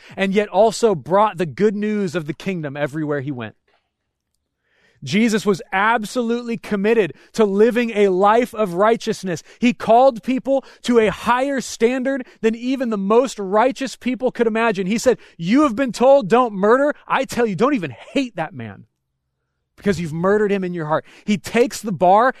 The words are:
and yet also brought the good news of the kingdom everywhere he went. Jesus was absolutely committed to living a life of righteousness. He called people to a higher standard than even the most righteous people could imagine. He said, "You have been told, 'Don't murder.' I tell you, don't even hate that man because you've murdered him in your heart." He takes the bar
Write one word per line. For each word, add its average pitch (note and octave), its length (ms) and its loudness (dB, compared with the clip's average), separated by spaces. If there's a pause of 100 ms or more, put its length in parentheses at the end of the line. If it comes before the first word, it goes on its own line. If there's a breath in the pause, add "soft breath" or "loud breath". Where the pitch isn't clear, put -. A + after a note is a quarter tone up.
(160 loud breath)
and G3 160 -2
yet G#3 180 0
also G#3 440 2
brought F#3 440 0
the F3 100 -2
good G3 280 0
news G#3 380 -4
of D#3+ 140 -6
the - 80 -8
kingdom D3+ 420 -8
everywhere D3 440 -4
he C#3 100 -8
went. A#2+ 240 -10 (1500)
Jesus G3+ 420 0
was G3 160 0 (100)
absolutely A#3 880 -2
committed G#3 560 0 (200 soft breath)
to A3+ 120 2
living A3 440 2
a G3+ 200 2
life G3+ 440 2
of G#3+ 220 -2
righteousness. G3 680 0 (160 soft breath)
He A#3 140 2
called A#3 500 4
people C4 400 -2 (200 loud breath)
to A#3+ 160 2
a G#3+ 120 2
higher C4 500 -2
standard B3+ 680 -2 (140)
than A3 140 0
even B3 340 -4
the A3 80 -2
most G#3+ 420 0
righteous G#3+ 560 -2
people B3 360 -4
could A#3 160 -2
imagine. G#3+ 400 -2
He G#3+ 120 -2
said, A#3+ 180 2 (180 soft breath)
"You G#3 280 2
have B3+ 120 0
been C4 160 -2
told, C4 380 4
'Don't A#3 240 2
murder.' A#3 400 2 (140 soft breath)
I A#3+ 180 0
tell A#3+ 220 -2
you, G3 80 -4
don't A#3+ 180 2
even E3+ 180 -4
hate B3 440 -6
that D#3+ 180 -8
man A2+ 320 -14 (920)
because F#3+ 240 -2
you've D#3+ 140 -6
murdered G3 380 0
him G3 120 -2
in F3+ 100 -6
your E3+ 120 -6
heart." D3+ 180 -2 (220 soft breath)
He G#3 120 0
takes - 440 -2
the G#3+ 100 -6
bar G3 480 4